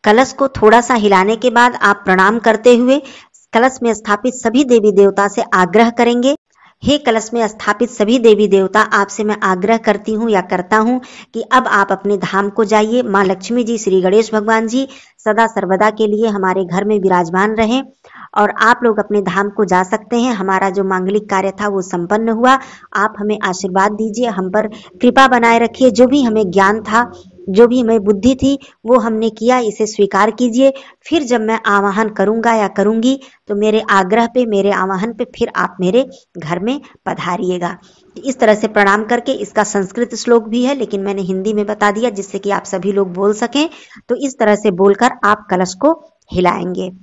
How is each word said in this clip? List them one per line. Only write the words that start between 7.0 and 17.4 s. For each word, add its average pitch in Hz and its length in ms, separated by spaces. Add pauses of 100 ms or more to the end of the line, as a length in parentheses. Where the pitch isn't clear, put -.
में 226 140
स्थापित 214 420
सभी 226 300
देवी 214 280
देवता, 190 340
आपसे 214 420
मैं 214 200
आग्रह 196 340
करती 208 360
हूँ 226 160
या 196 120
करता 185 360
हूँ 247 240 (320)
कि 226 80
अब 254 260
आप 202 240
अपने 202 260
धाम 196 320
को 220 160
जाइए। 214 360
माँ 202 240
लक्ष्मी 190 380
जी, 226 140
श्री 190 240
गणेश 214 320
भगवान 220 340
जी 262 200 (320)
सदा 220 280
सर्वदा 196 420
के 214 180
लिए 214 200
हमारे 190 380
घर 175 180
में 208 160
विराजमान 185 560